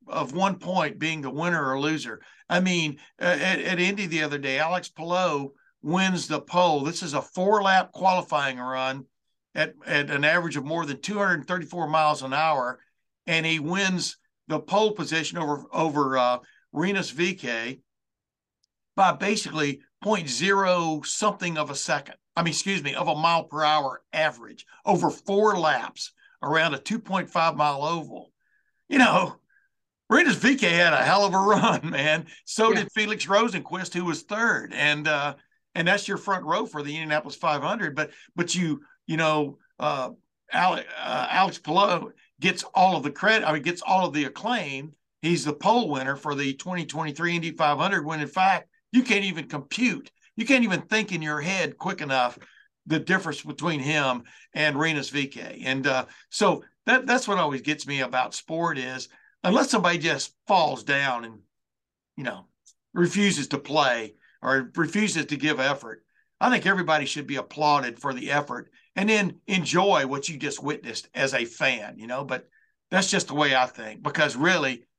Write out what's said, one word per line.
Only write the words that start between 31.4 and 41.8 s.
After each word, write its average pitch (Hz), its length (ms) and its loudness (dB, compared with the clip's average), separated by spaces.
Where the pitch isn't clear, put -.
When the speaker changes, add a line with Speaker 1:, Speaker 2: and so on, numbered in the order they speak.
Speaker 1:
man. 151 360 0
So 226 240 2
Speaker 2:
Yeah. 214 140 2
Speaker 1:
did 196 100 -8
Felix 214 320 -2
Rosenqvist, 185 680 0
who 180 120 -4
was 160 180 -4
third. 208 500 -2
And, 147 340 0
uh, 147 280 0
and 170 120 0
that's 202 200 2
your 190 100 -4
front 185 280 -2
row 185 200 0
for 151 180 -10
the 147 100 -8
Indianapolis 151 420 -4
five 151 260 -2
hundred. 170 340 -4
But, 151 160 -4
but 170 200 -2
you, 165 260 0
you 160 100 -2
know, 156 400 0
uh, 139 300 -2
Ale-, 170 300 2
uh, - 300 -4
Alex 185 300 2
Palou 180 520 2